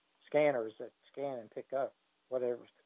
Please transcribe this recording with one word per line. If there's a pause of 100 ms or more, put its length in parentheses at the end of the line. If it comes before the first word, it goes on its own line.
(260)
scanners
that (200)
scan
and
pick
up (360)
whatever, (200)